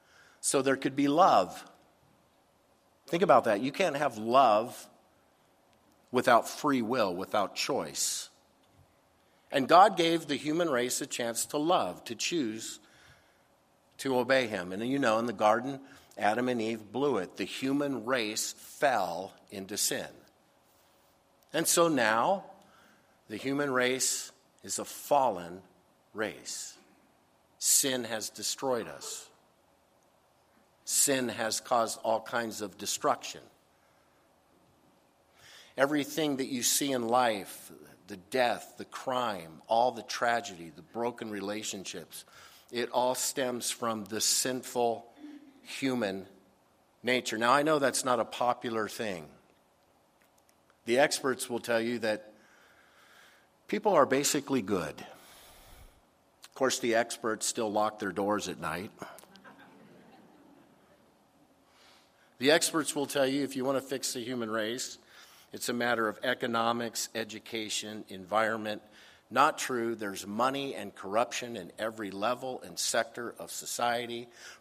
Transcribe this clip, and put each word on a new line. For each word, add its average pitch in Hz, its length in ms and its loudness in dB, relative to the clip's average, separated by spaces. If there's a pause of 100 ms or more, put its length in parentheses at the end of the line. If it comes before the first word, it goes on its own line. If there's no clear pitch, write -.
(420)
So 139 200 2
there 135 160 4
could 135 180 -2
be 143 140 2
love. 143 600 4 (1400)
Think 170 160 0
about 147 200 8
that. 104 160 2
You 135 140 -2
can't 160 240 0
have 135 200 -2
love 117 720 4 (1200)
without 120 360 6
free 139 340 0
will, 107 320 2
without 95 420 -2
choice. - 760 -4 (1200)
And 131 160 0
God 185 300 10
gave 165 300 2
the 143 80 0
human 156 340 0
race 123 320 0
a 139 60 -6
chance 117 400 -4
to - 100 -4
love, 147 460 0
to 120 100 -10
choose 113 640 -4 (1160)
to 131 220 0
obey 127 260 4
him. 92 260 -6
And 107 160 -6
you 139 120 -2
know, 113 180 4
in 117 80 0
the 117 80 -2
garden, 117 500 2 (360)
Adam 110 300 2
and 120 120 0
Eve 107 300 -4
blew 131 260 0
it. 90 200 -6
The 101 80 -2
human 135 600 -2
race 113 480 -2
fell 95 800 -2 (160)
into 98 260 -10
sin. 98 320 -2 (1400)
And 160 160 0
so 170 200 6
now, 131 580 4 (800)
the 107 100 -8
human 139 340 -2
race 127 600 0 (300)
is 98 160 -8
a 104 80 -6
fallen 95 800 0 (500)
race. 87 640 -8 (800)
Sin 127 460 2
has 110 260 -6
destroyed 113 580 -4
us. - 420 -12 (1600)
Sin 131 440 2
has 110 300 -2
caused 113 440 0
all 113 180 2
kinds 113 400 -6
of 95 160 -8
destruction. - 640 -2 (2250)
Everything 143 640 2
that 131 100 -2
you 123 140 -4
see 139 300 2
in 120 160 0
life, 113 640 0 (360)
the 101 100 -12
death, 110 600 0
the 101 80 -12
crime, 101 840 -4
all 120 240 4
the 117 100 -10
tragedy, 104 680 -4
the 80 100 -20
broken 117 480 -6
relationships, 101 960 -8 (460)
it 120 200 -4
all 127 220 2
stems 123 560 -4
from 110 360 -4
the 107 140 -6
sinful 120 840 0 (560)
human 107 640 -4 (760)
nature. 117 340 0
Now, 120 160 6
I 147 80 6
know 151 160 4
that's 131 260 2
not 123 160 2
a 107 60 0
popular 120 640 -2
thing. 90 400 -6 (1600)
The 117 120 2
experts 139 540 2
will 117 80 -4
tell 117 200 2
you 117 200 -2
that 107 340 -2 (1300)
people 208 260 0
are 143 140 8
basically 139 560 2
good. 90 420 -2 (1400)
Of - 100 -20
course, 127 240 0
the 113 160 2
experts 113 500 -2
still 107 260 -2
lock 107 280 0
their 101 120 -4
doors 98 360 0
at 82 120 -8
night. 82 320 -6 (3500)
The 131 120 4
experts 165 440 2
will 143 100 -2
tell 135 220 0
you 139 160 0
if 135 120 -6
you 127 100 -4
want 135 120 0
to 135 100 -4
fix - 260 -4
the 127 80 -6
human 117 280 -6
race, 110 480 -6 (540)
it's - 160 -8
a 123 60 -2
matter 120 340 2
of 101 160 -4
economics, 117 880 0
education, 107 920 -6
environment. 107 760 -2 (480)
Not 143 280 4
true. 117 360 -2
There's 98 320 -8
money 127 480 -2
and 98 220 -10
corruption 110 600 -2
in 85 200 -12
every 110 340 -6
level 123 500 -4
and 87 180 -12
sector - 580 -2
of - 140 -12
society, 120 800 -4 (320)